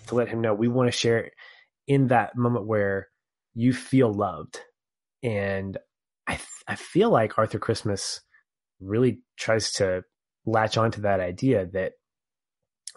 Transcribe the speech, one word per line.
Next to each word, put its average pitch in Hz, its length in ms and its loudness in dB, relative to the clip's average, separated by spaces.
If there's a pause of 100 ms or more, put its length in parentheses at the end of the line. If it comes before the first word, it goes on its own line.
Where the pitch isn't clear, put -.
to 117 60 -4
let 120 140 2
him 113 120 -4
know 110 140 2
we 110 120 0
wanna 123 240 2
share 117 400 0 (560)
in 139 220 4
that 117 280 2
moment 120 300 0
where 101 420 0 (460)
you 120 180 2
feel 123 400 2
loved. 92 480 -4 (600)
And 98 540 -2 (500)
I - 100 -4
th-, - 120 -14 (180)
I 107 100 -8
feel 214 340 0
like 117 280 2
Arthur 110 200 0
Christmas - 640 -4 (600)
really 107 400 0 (160)
tries 113 380 0
to 92 300 0 (420)
latch 110 300 2
onto 113 260 0
that 98 180 2
idea 92 520 0
that, 92 200 -4 (1040)